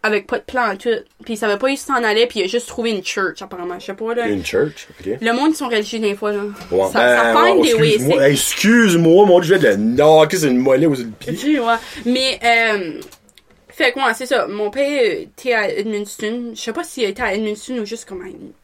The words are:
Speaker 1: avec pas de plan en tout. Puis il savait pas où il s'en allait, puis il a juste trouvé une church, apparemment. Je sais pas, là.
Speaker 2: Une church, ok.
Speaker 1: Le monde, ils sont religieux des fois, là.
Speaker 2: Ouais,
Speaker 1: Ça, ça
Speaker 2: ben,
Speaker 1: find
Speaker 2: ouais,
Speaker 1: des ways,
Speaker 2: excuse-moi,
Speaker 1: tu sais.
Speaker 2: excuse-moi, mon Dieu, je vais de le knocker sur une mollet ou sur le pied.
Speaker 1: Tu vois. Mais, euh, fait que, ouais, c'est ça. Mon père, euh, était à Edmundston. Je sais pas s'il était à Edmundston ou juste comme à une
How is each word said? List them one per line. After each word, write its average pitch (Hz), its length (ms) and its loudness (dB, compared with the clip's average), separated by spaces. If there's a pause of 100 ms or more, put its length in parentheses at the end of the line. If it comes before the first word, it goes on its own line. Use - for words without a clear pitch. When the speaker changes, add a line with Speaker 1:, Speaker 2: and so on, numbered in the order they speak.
Speaker 1:
avec 214 240 -2
pas 233 100 -4
de - 60 -10
plan 240 300 -2
en 190 40 -8
tout. 240 120 -4 (360)
Puis 226 80 -8
il 214 40 -8
savait 208 200 -2
pas 202 80 -4
où 262 40 2
il 277 80 -2
s'en - 260 -4
allait, 220 240 2
puis 226 140 -6
il - 20 0
a 180 40 -2
juste 233 200 -4
trouvé 233 240 -4
une 190 120 -4
church, 185 380 -6
apparemment. 180 380 -12
Je - 80 -18
sais 196 80 -10
pas, 226 180 -8
là. 233 140 -2
Speaker 2:
Une - 180 -4
church, - 420 -2 (120)
ok. 104 200 -6
Speaker 1:
Le 226 140 -2
monde, 285 200 2
ils - 20 0
sont 285 140 -6
religieux 220 280 -4
des 214 160 -2
fois, 208 180 -4
là. 208 100 -4 (300)
Speaker 2:
Ouais, 92 120 2
Speaker 1:
Ça, 185 100 0
ça 120 400 4
Speaker 2:
ben, 113 60 6
Speaker 1:
find 117 220 4
Speaker 2:
ouais, 113 60 4
Speaker 1:
des 233 60 4
ways, 226 220 4
Speaker 2:
excuse-moi, 156 220 2
Speaker 1:
tu - 60 2
sais. 147 80 6
Speaker 2:
excuse-moi, 180 920 4
mon 180 140 6
Dieu, 170 160 2
je - 40 2
vais 110 160 4
de 104 60 -2
le - 20 0 (120)
knocker 156 420 6
sur 156 120 2
une 123 100 2
mollet 135 260 2
ou 156 100 2
sur 123 100 -8
le 113 60 -12
pied. 233 240 -10
Speaker 1:
Tu 294 220 0
vois. 233 220 0 (260)
Mais, 254 380 0
euh, 220 580 0 (680)
fait 262 220 0
que, 247 80 -10
ouais, 254 160 0
c'est 254 120 -10
ça. 233 200 0
Mon 208 220 -4
père, 277 340 -2
euh, 165 200 0
était - 300 -6
à 214 180 0
Edmundston. 214 840 -6
Je 214 80 -14
sais 226 120 -8
pas 330 100 -6
s'il 247 220 -6
était 202 180 -6
à 208 100 -4
Edmundston 214 460 -6
ou 214 60 -6
juste 220 220 -12
comme 185 140 -14
à 185 60 -16
une 190 240 -18 (120)